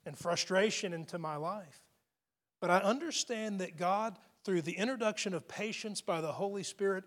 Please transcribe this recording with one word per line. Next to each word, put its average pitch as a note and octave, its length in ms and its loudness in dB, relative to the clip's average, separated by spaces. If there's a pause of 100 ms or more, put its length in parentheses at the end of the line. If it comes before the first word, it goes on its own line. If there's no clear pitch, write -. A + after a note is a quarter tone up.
and D3 120 -8
frustration F#3 760 2
into E3 280 -6
my D#3 160 -4
life. E3 460 -6 (800)
But E3+ 120 2
I F#3 80 8
understand A3 840 0
that E3 160 -4
God, G3 400 0 (260)
through F3+ 200 2
the D#3+ 100 -2
introduction G#3+ 600 0
of D#3+ 140 -4
patience G#3 540 -4
by E3+ 200 0
the D#3+ 100 -2
Holy G3+ 320 -2
Spirit, F#3+ 440 0